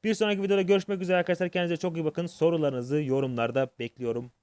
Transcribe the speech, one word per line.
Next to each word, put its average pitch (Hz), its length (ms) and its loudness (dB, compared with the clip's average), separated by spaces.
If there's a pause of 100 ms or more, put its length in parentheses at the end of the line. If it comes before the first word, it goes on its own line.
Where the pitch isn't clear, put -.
Bir 220 100 2
sonraki 208 280 0
videoda 196 200 2
görüşmek 190 400 2
üzere 185 140 0
arkadaşlar. 180 320 0
Kendinize 170 280 0
çok 165 200 -4
iyi 165 80 -4
bakın. 170 220 -2
Sorularınızı 151 760 0
yorumlarda 131 760 0
bekliyorum. 120 540 -6 (100)